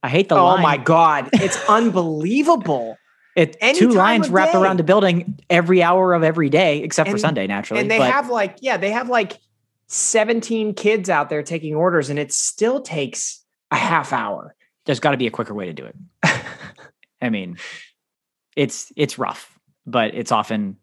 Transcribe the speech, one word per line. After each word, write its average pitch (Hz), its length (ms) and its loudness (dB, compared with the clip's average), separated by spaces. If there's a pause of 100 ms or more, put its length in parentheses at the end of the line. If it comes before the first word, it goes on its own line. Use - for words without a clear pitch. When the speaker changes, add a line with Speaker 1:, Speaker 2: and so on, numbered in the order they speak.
Speaker 1:
I 131 80 -4
hate 180 180 2
the 170 60 2
Speaker 2:
Oh 185 100 6
Speaker 1:
line. 185 180 4
Speaker 2:
my 147 140 4
God. 151 540 4
Speaker 1:
<laughs> - 40 0
Speaker 2:
It's 190 220 2 (120)
unbelievable. 185 1300 0 (360)
Speaker 1:
It, - 280 2
Speaker 2:
Any 269 160 2
Speaker 1:
two 359 100 6
Speaker 2:
time 240 80 4
Speaker 1:
lines 196 300 4
Speaker 2:
of - 80 -4
Speaker 1:
wrapped 190 180 4
Speaker 2:
day. 190 60 4
Speaker 1:
around 190 200 2
the 165 60 0
building 180 540 2 (100)
every 175 340 4
hour 180 300 4
of 170 120 2
every 156 260 0
day, 151 320 2
except 156 260 -2
for 202 60 -2
Speaker 2:
And, - 60 -4
Speaker 1:
Sunday, 123 260 -2
naturally, 101 340 -4
Speaker 2:
and 208 100 -2
they 220 80 2
Speaker 1:
but 127 140 2
Speaker 2:
have, 262 160 -2
like, 214 320 -4
yeah, 262 160 -2
they 208 140 -4
have, 240 180 -4
like, 233 300 -2 (480)
seventeen 220 880 -2
kids 208 340 -2
out 151 220 0
there 151 120 -4
taking 156 320 -8
orders, 160 360 0
and 143 80 -4
it 147 140 -6
still 247 500 -2
takes - 600 -8 (280)
a - 60 -2
half 160 360 -2
hour. 107 420 -6 (300)
Speaker 1:
There's 139 160 -2
gotta 143 160 2
be 127 100 -2
a 110 40 -2
quicker 110 240 -8
way 101 120 -8
to 87 60 -10
do 67 140 -14
it. - 100 -20 (260)
<laughs> - 1000 -6
I 123 80 -4
mean, 92 260 -6 (1000)
it's, - 400 -4
it's 143 220 -2
rough, - 400 -8 (280)
but 117 280 -2
it's 113 180 -4
often 104 500 -2